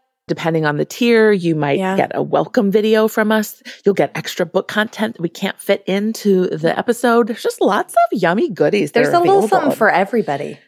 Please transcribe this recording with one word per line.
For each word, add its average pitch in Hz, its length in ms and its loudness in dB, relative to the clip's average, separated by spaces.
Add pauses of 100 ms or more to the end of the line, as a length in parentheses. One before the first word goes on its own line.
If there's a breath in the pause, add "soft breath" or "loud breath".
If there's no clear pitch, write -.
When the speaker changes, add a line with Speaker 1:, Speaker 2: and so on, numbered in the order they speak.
(280)
Speaker 1:
Depending 160 380 -2
on 147 120 0
the 147 80 -2
tier, 226 480 2
you 170 200 0
might 147 240 0
Speaker 2:
Yeah. 190 200 -2
Speaker 1:
get - 180 0
a 139 80 -2
welcome 156 480 0
video 220 380 2
from 214 220 0
us. 220 300 -2 (240 loud breath)
You'll 202 80 4
get 165 220 0
extra 165 300 -4
book 185 240 -4
content 214 460 -4
that - 60 -10
we 170 80 -2
can't - 300 -6
fit 196 260 -2
into 196 640 0
the 160 320 -2
episode. 233 480 2
There's 226 160 -10
just 466 160 -4
lots 240 340 0
of 679 280 0
yummy 214 280 0
goodies 165 440 0
that - 100 2
Speaker 2:
There's - 100 2
Speaker 1:
are 349 40 2
Speaker 2:
a - 20 4
little 381 200 4
Speaker 1:
available. 415 100 0
Speaker 2:
something 311 280 2
for 214 140 2
everybody. 156 680 -2 (100)